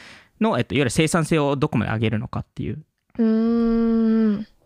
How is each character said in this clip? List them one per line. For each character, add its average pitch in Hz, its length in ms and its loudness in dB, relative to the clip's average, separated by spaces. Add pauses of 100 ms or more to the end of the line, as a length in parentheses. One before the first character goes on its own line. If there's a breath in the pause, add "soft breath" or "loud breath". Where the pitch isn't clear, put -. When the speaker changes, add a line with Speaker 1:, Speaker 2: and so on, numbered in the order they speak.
(400 loud breath)
Speaker 1:
の、 170 180 0
え 123 40 0
っ - 40 -2
と、 - 100 -6
い - 20 2
わ - 20 2
ゆ 143 60 2
る 120 60 0
生 160 180 0
産 160 160 0
性 160 140 2
を 143 180 0
ど 151 100 0
こ - 100 -2
ま 104 80 0
で - 60 -4
上 113 80 -2
げ 113 120 0
る 107 80 -2
の 123 100 -8
か - 120 -8
っ - 40 -16
て - 180 -12
い - 80 -6
う。 156 120 -12 (340)
Speaker 2:
う 233 60 0
ー 226 1160 2
ん。 214 80 -10 (180)